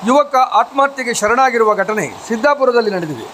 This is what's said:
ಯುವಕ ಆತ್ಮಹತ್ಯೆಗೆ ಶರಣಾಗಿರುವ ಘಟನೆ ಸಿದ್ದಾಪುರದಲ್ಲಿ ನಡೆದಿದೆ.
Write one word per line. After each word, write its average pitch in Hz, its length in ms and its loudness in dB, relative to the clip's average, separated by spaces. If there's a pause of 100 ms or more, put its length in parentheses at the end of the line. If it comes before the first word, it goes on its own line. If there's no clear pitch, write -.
ಯುವಕ 277 300 2
ಆತ್ಮಹತ್ಯೆಗೆ 254 760 0
ಶರಣಾಗಿರುವ 233 600 2
ಘಟನೆ 190 340 -2 (200)
ಸಿದ್ದಾಪುರದಲ್ಲಿ 240 600 0
ನಡೆದಿದೆ. 156 440 -6